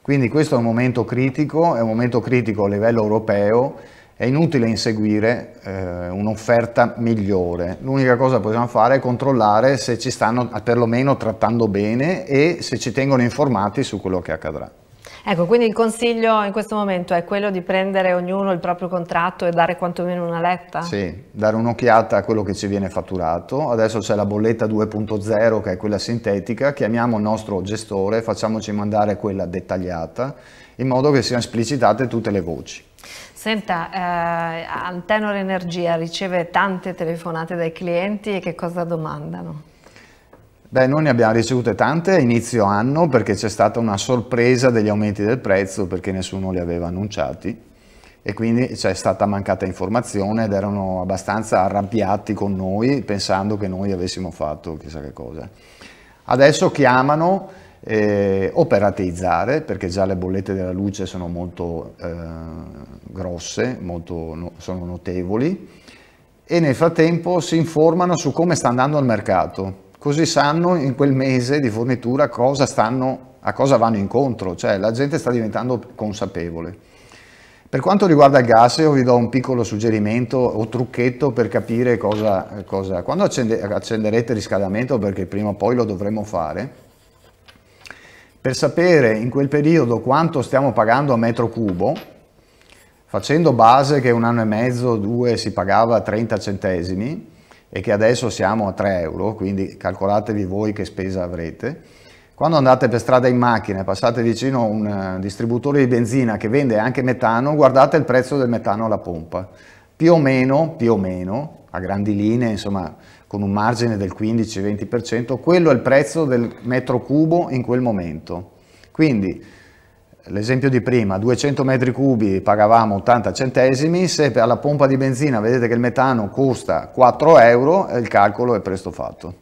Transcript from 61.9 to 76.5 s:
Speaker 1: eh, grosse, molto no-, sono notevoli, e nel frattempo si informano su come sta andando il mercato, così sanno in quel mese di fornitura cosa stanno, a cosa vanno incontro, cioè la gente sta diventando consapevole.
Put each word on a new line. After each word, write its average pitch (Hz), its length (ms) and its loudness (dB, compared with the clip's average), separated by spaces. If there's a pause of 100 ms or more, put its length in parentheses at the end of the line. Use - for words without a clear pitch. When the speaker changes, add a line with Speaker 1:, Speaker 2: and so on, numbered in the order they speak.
Speaker 1:
eh, 87 80 -10 (960)
grosse, 92 760 -6
molto 85 540 -8
no-, 85 220 -12
sono 90 280 -10
notevoli, 92 840 -4 (760)
e 170 160 0
nel 143 140 2
frattempo 170 640 2
si 160 180 -2
informano 165 600 2
su 135 160 -2
come 165 240 2
sta - 120 0
andando 131 300 2
il 139 60 2
mercato, 95 800 0 (140)
così 147 280 0
sanno 160 480 2
in 135 220 -2
quel 143 160 4
mese 131 480 0
di 127 100 0
fornitura 123 580 0
cosa 135 380 2
stanno, 127 720 -2
a 101 120 -4
cosa 135 240 4
vanno 113 200 4
incontro, 98 600 -2
cioè 110 220 -2
la 104 120 0
gente 143 280 -2
sta 120 120 -2
diventando 113 500 -2 (140)
consapevole. 87 800 -8 (920)